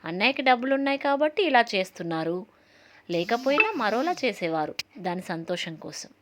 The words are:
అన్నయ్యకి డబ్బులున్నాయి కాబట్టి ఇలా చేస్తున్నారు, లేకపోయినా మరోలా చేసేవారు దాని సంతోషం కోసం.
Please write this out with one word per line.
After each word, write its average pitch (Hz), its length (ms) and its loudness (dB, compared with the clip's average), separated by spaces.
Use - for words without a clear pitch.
అన్నయ్యకి 202 380 0
డబ్బులున్నాయి 269 560 2
కాబట్టి 302 460 2
ఇలా 269 180 6
చేస్తున్నారు, 175 760 -2
లేకపోయినా 247 600 2
మరోలా 254 420 0
చేసేవారు 165 640 -2
దాని 180 240 -4
సంతోషం 170 540 -6
కోసం. - 360 -14